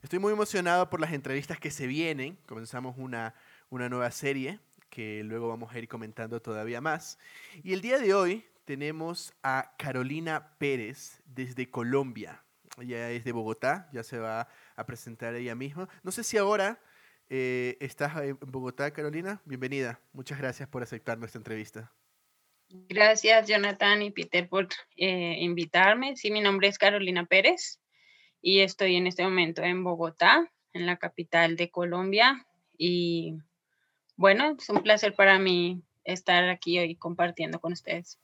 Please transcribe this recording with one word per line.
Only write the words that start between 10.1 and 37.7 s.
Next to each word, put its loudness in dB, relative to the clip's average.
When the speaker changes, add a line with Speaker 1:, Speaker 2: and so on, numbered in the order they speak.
Speaker 1:
Pérez -6
desde -8
Colombia. -4
Ella -8
es -6
de -4
Bogotá, -4
ya -10
se -12
va -6
a -12
presentar -10
ella -6
misma. -10
No -10
sé -8
si -4
ahora, 0
eh, -2
estás -6
en -6
Bogotá, -6
Carolina. -8
Bienvenida. -6
Muchas -12
gracias -8
por -8
aceptar -8
nuestra -14
entrevista. -12
Speaker 2:
Gracias, 4
Jonathan 4
y -2
Peter, -2
por, 0
eh, 0
invitarme. 2
Sí, -2
mi 2
nombre 4
es 2
Carolina 2
Pérez 4
y 6
estoy 4
en 2
este -2
momento 2
en 0
Bogotá, 4
en -4
la 0
capital 0
de -2
Colombia. 2
Y, -2
bueno, 4
es -14
un 2
placer 4
para 8
mí 2
estar 2
aquí -2
hoy -2
compartiendo -4
con -4